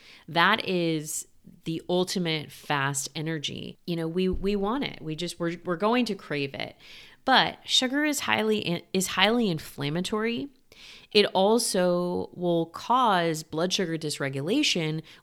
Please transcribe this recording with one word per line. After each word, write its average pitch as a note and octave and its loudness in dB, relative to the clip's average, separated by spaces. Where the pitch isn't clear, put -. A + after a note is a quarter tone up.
That E3+ 2
is E3 -2
the E3 -6
ultimate F3 -2
fast C#3 -2
energy. D#3+ -6
You F3 -2
know, E3 -4
we, F#3 0
we G3 0
want G#3+ -2
it. - -8
We D#3 -8
just, E3+ -8
we're, E3+ -2
we're F3+ -2
going A#3 2
to G#3+ -4
crave C#3+ -6
it. - -10
But G#3+ 4
sugar C4+ 2
is D4 0
highly, G#3+ 0
is F#3+ 0
highly G#3+ 2
inflammatory. G3 -4
It G#3 6
also F3+ 2
will E3+ 0
cause F3 2
blood E3+ -2
sugar E3 -2
dysregulation, D#3 -2